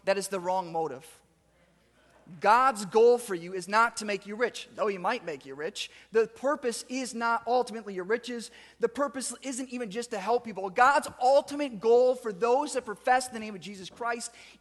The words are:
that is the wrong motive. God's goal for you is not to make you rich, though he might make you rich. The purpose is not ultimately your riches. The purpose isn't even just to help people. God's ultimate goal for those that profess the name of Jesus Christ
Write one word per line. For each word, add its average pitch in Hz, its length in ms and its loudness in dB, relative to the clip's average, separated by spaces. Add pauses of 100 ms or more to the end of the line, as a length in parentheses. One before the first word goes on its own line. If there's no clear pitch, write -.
that 196 140 2
is 190 100 -6
the 202 100 -4
wrong 180 320 -2
motive. 156 360 -6 (1300)
God's 220 460 4
goal 233 320 6
for 202 160 -6
you 170 180 -8
is 185 160 -10
not 226 300 2
to 214 80 -8
make 202 200 -4
you 208 80 -10
rich, 220 400 -4
though 190 120 -2
he 202 100 -2
might 185 280 -4
make 151 200 -10
you 135 100 -14
rich. 156 360 -8 (220)
The 220 140 4
purpose 254 600 -4
is 254 260 -6
not 233 320 -2
ultimately 233 460 -2
your 180 120 -6
riches. 233 460 -4 (300)
The 233 80 0
purpose 269 540 -4
isn't 262 260 -8
even 247 220 -8
just 240 200 -8
to 214 80 -6
help 233 260 0
people. 196 260 -8
God's 262 380 4 (120)
ultimate 277 600 2
goal 247 340 6
for 240 180 -8
those 240 420 0
that 247 120 -6
profess 254 420 0
the 233 100 -10
name 214 160 -10
of 185 60 -12
Jesus 190 300 -14
Christ 233 420 -8 (280)